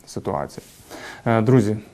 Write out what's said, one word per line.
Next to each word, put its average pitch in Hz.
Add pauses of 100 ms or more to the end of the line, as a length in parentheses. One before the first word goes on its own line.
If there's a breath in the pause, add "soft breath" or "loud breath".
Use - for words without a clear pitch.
ситуація. - (640 loud breath)
Е, 113
друзі, 107 (180)